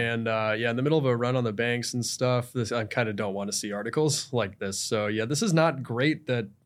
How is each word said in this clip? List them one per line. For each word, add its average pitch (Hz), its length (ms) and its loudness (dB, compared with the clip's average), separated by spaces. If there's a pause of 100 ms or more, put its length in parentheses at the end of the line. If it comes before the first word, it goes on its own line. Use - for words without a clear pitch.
(140)
And, 117 140 -2
uh, 110 280 2
yeah, 117 140 0
in 117 60 0
the 127 60 0
middle 151 160 4
of 139 80 2
a 123 100 4
run 120 180 0
on 131 80 2
the 117 100 0
banks 117 400 -2
and 120 140 -2
stuff, 123 460 0
this, 117 180 -2
I 120 140 0
kinda 110 280 -2
don't 101 220 -2
wanna 101 160 -4
see 101 220 -4
articles 117 600 0
like 107 280 -2
this. 98 180 -4
So, 104 300 0
yeah, 110 160 0
this 143 180 -2
is 214 100 2
not 160 300 4
great 127 460 0
that 120 180 0 (200)